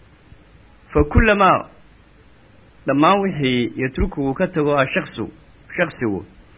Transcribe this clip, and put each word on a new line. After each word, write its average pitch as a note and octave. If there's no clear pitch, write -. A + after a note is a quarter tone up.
فكلما G3
dhammaan D#3+
wixii C#3
yatruku C3+
uu C3+
ka F#3
tago D3
ah C3
shakhsu-, C#3+
shakhsigu A#2